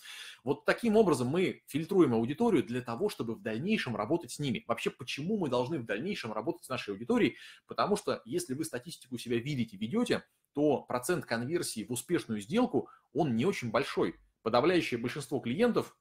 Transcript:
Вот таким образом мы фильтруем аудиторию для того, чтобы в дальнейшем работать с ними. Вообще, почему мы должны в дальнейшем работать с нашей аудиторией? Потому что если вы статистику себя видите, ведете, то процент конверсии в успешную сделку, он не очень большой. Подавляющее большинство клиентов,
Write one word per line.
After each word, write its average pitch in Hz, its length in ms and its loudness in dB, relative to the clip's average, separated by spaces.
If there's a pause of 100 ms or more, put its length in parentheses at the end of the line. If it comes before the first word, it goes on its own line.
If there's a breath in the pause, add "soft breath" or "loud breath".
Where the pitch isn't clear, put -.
(420 loud breath)
Вот - 220 -2
таким 208 320 2
образом 147 320 6
мы 160 380 0
фильтруем 156 480 4
аудиторию 143 500 4
для 123 160 -4
того, 120 300 -4
чтобы 117 240 -4
в 98 80 -10
дальнейшем 123 520 -2
работать 120 360 -2
с - 80 -10
ними. 131 280 -2
Вообще, - 220 -2
почему 160 480 -4
мы 165 140 -2
должны 123 280 0
в 120 60 -6
дальнейшем 113 480 -4
работать 113 320 -4
с - 60 -18
нашей 120 240 -6
аудиторией? 143 420 2 (300 loud breath)
Потому 170 300 0
что 127 280 -2
если 131 300 -4
вы 156 100 -4
статистику - 540 -10
себя 117 180 -2
видите, 117 400 -2
ведете, 127 480 0 (300)
то 143 260 4
процент 139 460 -4
конверсии 123 580 -4
в 120 80 -8
успешную 120 480 -2
сделку, 143 480 0 (240 loud breath)
он 139 240 2
не 120 80 2
очень 143 260 -2
большой. 127 440 0 (280)
Подавляющее 127 560 4
большинство 123 420 -4
клиентов, 175 600 2